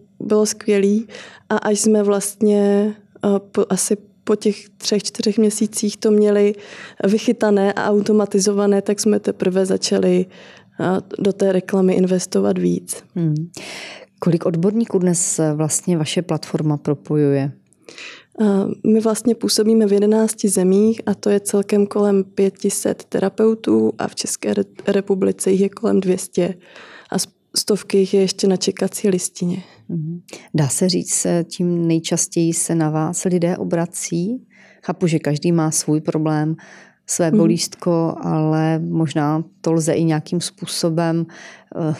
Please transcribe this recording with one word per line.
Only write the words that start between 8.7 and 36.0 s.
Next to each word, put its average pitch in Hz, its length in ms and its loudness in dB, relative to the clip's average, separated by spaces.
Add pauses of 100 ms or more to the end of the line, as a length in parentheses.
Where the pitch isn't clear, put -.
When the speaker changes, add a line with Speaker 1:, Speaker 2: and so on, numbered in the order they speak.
Speaker 1:
tak 208 180 -2
jsme 208 200 -2
teprve 190 460 0
začali, 185 600 0 (540)
eh, 170 60 -2 (340)
do 196 140 0
té 196 180 0
reklamy 185 420 2
investovat 185 640 0
víc. 175 460 -2 (120)
Speaker 2:
Hmm. 160 200 0 (840)
Kolik 170 260 0
odborníků 190 540 0
dnes, 175 400 0
eh, 156 140 2
vlastně 156 440 0
vaše 156 240 -2
platforma 156 560 -2
propojuje? 143 760 0 (920)
Speaker 1:
Eh, 214 40 4 (460)
my 220 80 4
vlastně 220 360 0
působíme 220 500 2
v 202 80 2
jedenácti 214 560 2
zemích 190 560 2
a 208 80 0
to - 160 -2
je 202 100 2
celkem 202 480 0
kolem 202 360 2
pět 196 300 0 (160)
set - 340 -4
terapeutů 220 920 0
a - 100 -4
v - 80 -14
České - 380 -6
re-, 202 100 0 (240)
republice 196 640 0
jich 196 100 2
je 196 80 2
kolem 196 300 0
dvě 185 180 0
stě 180 380 -4 (560)
a 190 80 -2
s-, - 80 -6 (280)
stovky - 420 -2
jich 190 160 2
je 196 80 4
ještě 190 260 0
na 185 100 2
čekací 190 520 -2
listině. 180 540 -4 (260)
Speaker 2:
Mhm. 170 300 -6 (340)
Dá 147 140 2
se 185 220 0
říct, - 360 -4
eh, 175 180 0
tím 175 440 -2
nejčastěji 165 640 0
se 170 220 -4
na 156 140 0
vás 156 340 -2
lidé 180 340 0
obrací? 175 840 -4 (420)
Chápu, 180 240 -2
že 160 120 0
každý 147 320 0
má 160 200 2
svůj 151 300 -2